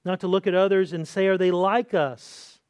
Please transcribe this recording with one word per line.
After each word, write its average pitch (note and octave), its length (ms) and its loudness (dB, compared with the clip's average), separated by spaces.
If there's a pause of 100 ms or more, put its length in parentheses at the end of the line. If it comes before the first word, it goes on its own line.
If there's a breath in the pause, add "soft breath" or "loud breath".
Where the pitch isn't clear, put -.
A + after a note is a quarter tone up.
not F3+ 160 -6
to F#3+ 60 -6
look F#3 220 0
at F3+ 60 2
others F#3+ 380 2
and E3 140 -6
say, F#3+ 220 0
"Are F#3+ 100 2
they F3+ 140 2
like G3 420 0
us?" - 640 -6 (120)